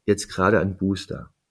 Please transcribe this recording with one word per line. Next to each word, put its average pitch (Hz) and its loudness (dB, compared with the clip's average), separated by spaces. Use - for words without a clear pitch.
jetzt 101 0
gerade 95 2
einen 95 -2
Booster. - -4